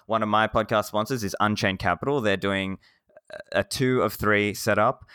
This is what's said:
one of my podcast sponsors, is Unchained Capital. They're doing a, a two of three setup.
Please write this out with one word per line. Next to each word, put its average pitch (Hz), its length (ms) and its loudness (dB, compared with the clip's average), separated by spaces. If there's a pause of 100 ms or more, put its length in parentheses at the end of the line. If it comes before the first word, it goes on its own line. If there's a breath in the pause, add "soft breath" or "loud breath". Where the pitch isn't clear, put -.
one 110 160 0
of 107 60 -2
my 107 180 2
podcast 107 400 0
sponsors, 110 380 -2
is 92 160 -4
Unchained 101 380 0
Capital. 127 420 0
They're 104 160 2
doing 95 420 -2 (760 soft breath)
a, 95 80 0
a 95 40 2
two 127 380 0
of 104 120 0
three 104 400 2
setup. 107 500 0 (100)